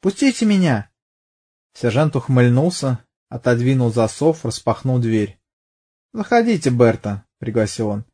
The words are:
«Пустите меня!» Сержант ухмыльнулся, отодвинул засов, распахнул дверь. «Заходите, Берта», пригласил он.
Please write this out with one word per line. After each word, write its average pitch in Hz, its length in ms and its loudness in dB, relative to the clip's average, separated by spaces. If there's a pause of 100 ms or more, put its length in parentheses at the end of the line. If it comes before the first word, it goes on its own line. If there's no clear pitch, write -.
«Пустите 233 460 0
меня!» 175 440 0 (840)
Сержант 131 400 0
ухмыльнулся, 127 920 0 (240)
отодвинул 123 640 0
засов, 135 520 0
распахнул 127 560 -2
дверь. 110 400 -2 (720)
«Заходите, 226 580 0
Берта», 110 540 0 (140)
пригласил 113 500 -4
он. 104 260 -6